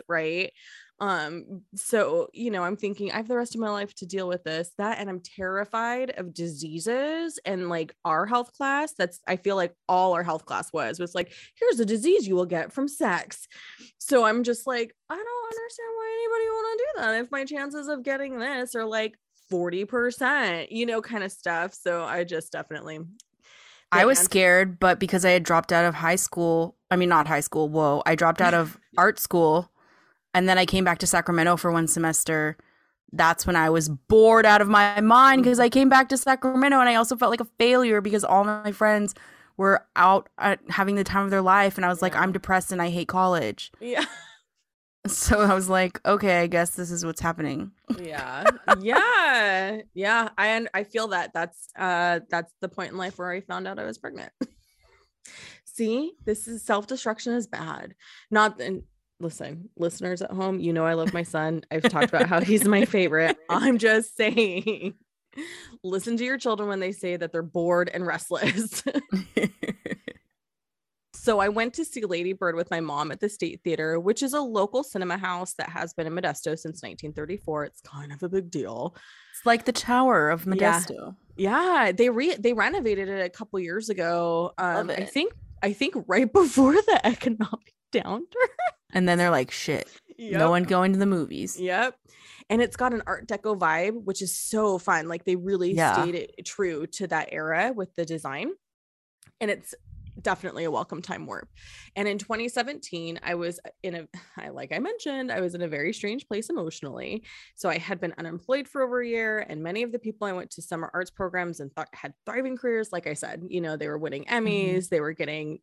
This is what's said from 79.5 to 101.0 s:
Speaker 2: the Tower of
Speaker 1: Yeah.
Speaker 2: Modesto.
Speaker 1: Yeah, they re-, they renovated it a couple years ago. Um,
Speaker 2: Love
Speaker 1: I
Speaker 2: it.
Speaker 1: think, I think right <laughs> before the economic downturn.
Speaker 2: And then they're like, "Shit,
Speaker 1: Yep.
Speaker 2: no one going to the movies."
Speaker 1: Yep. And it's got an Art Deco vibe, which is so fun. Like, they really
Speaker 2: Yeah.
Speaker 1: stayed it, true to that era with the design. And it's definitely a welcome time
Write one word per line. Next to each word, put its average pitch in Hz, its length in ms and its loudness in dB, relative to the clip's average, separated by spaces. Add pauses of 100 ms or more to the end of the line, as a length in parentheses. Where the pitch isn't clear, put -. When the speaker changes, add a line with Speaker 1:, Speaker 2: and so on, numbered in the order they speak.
Speaker 2:
the 247 80 0
Tower 240 560 2
of 165 160 -2
Speaker 1:
Yeah. 190 80 0
Speaker 2:
Modesto. 180 600 0 (200)
Speaker 1:
Yeah, 262 560 2
they 233 180 4
re-, 247 260 0
they 226 180 2
renovated 214 560 0
it 196 160 -4
a 180 40 -6
couple 202 300 -8
years 190 300 -6
ago. 170 680 0
Um, 175 300 0
Speaker 2:
Love - 40 -6
Speaker 1:
I - 100 -4
Speaker 2:
it. 196 80 -6
Speaker 1:
think, 349 240 -2 (280)
I 202 120 0
think 277 220 -2 (120)
right 220 260 4
<laughs> 392 80 8
before 269 320 6
the 403 320 6
economic 220 680 -2 (180)
downturn. 220 320 -4 (720)
Speaker 2:
And 180 160 2
then 175 80 4
they're 175 140 4
like, 131 200 0
"Shit, - 380 -4 (280)
Speaker 1:
Yep. 202 220 -4
Speaker 2:
no 160 100 6
one 175 140 2
going 185 300 2
to 190 60 2
the 196 60 2
movies." 170 540 -4
Speaker 1:
Yep. 185 360 -2 (540)
And 226 120 2
it's 233 160 -2
got 254 160 -2
an 220 120 -6
Art 190 220 -6
Deco 214 320 -4
vibe, 180 460 0
which 190 160 -6
is 185 180 -6
so 214 380 0
fun. 165 320 0
Like, 170 160 -8
they 185 100 0
really 180 380 -2
Speaker 2:
Yeah. 143 300 2
Speaker 1:
stayed 175 120 -2
it, - 300 -12
true 165 420 -6
to - 200 -10
that 160 260 -4
era 160 420 -2
with 190 200 -8
the 170 100 -4
design. 160 460 -8 (920)
And 208 100 -2
it's - 240 -8 (480)
definitely 180 400 -6
a 165 80 -4
welcome 147 280 -6
time 175 280 -12